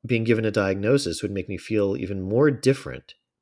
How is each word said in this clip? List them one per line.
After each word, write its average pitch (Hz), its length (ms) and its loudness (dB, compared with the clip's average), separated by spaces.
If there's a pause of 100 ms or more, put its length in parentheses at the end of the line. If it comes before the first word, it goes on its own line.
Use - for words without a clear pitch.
being 117 200 0
given 113 200 2
a 107 60 0
diagnosis 101 720 0
would 98 80 -4
make 98 180 -6
me 95 80 -6
feel 101 400 -2
even 95 240 -6
more 113 300 2
different. 123 640 -2 (260)